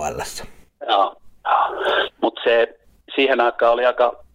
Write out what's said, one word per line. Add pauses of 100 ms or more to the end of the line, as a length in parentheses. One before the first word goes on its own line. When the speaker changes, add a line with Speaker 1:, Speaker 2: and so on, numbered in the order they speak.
(180)
Speaker 1:
L:ssä. (440)
Speaker 2:
Joo, (1080)
mut
se (360)
siihen
aikaan
oli
aika (200)